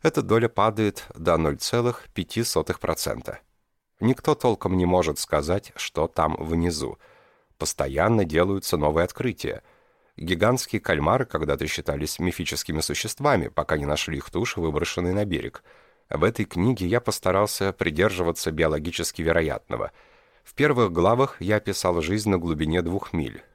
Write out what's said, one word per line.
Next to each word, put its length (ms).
эта 200
доля 260
падает 580
до 200
ноль 200
целых 580
пяти 300
сотых 340
процента. 600
Никто 380
толком 400
не 100
может 320
сказать, 560
что 320
там 320
внизу. 600
Постоянно 640
делаются 520
новые 280
открытия. 600
Гигантские 640
кальмары 440
когда-то 420
считались 540
мифическими 600
существами, 680
пока 280
не 100
нашли 320
их 120
туши, 300
выброшенные 540
на 100
берег. 400
В 140
этой 220
книге 420
я 140
постарался 720
придерживаться 800
биологически 720
вероятного. 680
В 100
первых 380
главах 480
я 160
описал 440
жизнь 300
на 80
глубине 420
двух 320
миль. 300